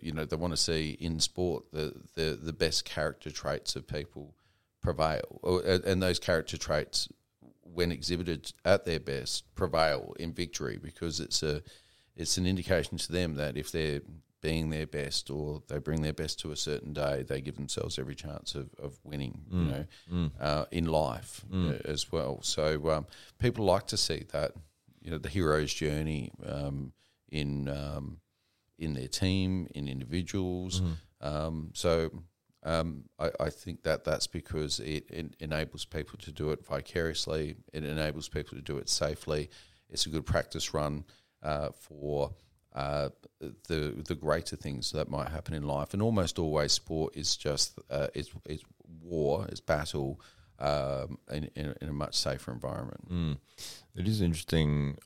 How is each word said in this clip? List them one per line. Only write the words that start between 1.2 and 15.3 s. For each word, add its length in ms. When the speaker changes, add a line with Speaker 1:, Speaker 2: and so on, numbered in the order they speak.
Speaker 1:
the, 220
the, 260
the 120
best 320
character 460
traits 440
of 120
people 480
prevail, 640
or, 200
and, 220
and 180
those 160
character 380
traits, 500
when 280
exhibited 600
at 200
their 140
best, 560
prevail 640
in 140
victory 480
because 380
it's 240
a, 180
it's 220
an 80
indication 520
to 140
them 240
that 200
if 160
they're 300
being 300
their 160
best 420
or 380